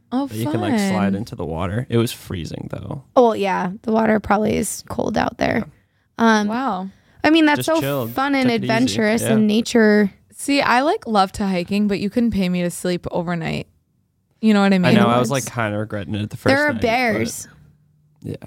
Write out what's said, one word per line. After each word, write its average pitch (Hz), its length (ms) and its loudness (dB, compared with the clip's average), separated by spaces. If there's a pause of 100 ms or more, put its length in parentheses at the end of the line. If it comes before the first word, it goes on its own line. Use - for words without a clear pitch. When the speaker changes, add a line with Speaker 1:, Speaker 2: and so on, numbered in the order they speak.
(120)
Speaker 1:
Oh, 269 160 -2
Speaker 2:
that 107 100 -12
you 117 120 -4
can, 113 120 -2
like, 247 160 0
slide 98 140 0 (220)
Speaker 1:
fun. - 20 -2
Speaker 2:
into 98 200 -8
the 87 100 -8
water. 87 440 -4
It 117 80 2
was 117 140 2
freezing, - 600 -10
though. - 320 -10 (120)
Speaker 3:
Oh, 254 140 8
well, 214 60 0
yeah. 185 360 -2 (120)
The 220 80 -4
water 220 280 2
probably 214 380 0
is - 320 -6
cold - 280 -4
out - 200 -2
there. 214 260 0 (560)
Speaker 2:
Yeah. 226 220 4
Speaker 3:
Um, 208 60 -2
Speaker 1:
Wow. 208 420 -4 (340)
Speaker 3:
I 302 80 4
mean, 320 140 6
that's 294 200 2
Speaker 2:
Just 320 120 2
Speaker 3:
so 311 40 0
Speaker 2:
chilled. 240 300 -2
Speaker 3:
fun 277 240 -2
and 269 140 2
Speaker 2:
Took - 20 2
it 233 120 0
easy. 208 80 -2
Speaker 3:
adventurous 220 520 0
Speaker 2:
Yeah. 226 100 2
Speaker 3:
and 214 140 4
nature. 208 640 4 (200)
Speaker 1:
See, 277 300 -2
I, 240 200 2
like, 339 260 -2
love 196 260 2
to 208 140 -4
hiking, 190 400 0
but 202 120 0
you 202 100 -4
couldn't 233 220 0
pay 190 180 -2
me 180 120 0
to 175 80 0
sleep 175 420 -4
overnight. 165 560 -4 (720)
You 220 120 4
know 202 80 4
what 196 120 4
I 190 40 4
mean? 180 80 2
Speaker 2:
I - 80 4
know. - 140 6
I 120 100 4
was, 123 140 2
Speaker 3:
Woods. 135 160 -2
Speaker 2:
like, - 80 -14
kinda 107 220 -2
regretting 104 360 -6
it 104 160 -4
the - 80 -14
first 262 180 2
Speaker 3:
There 294 120 0
are 285 60 -2
Speaker 2:
night, 220 80 -6
but - 0 -
Speaker 3:
bears. 226 680 -2 (760)
Speaker 2:
yeah. - 140 -10 (120)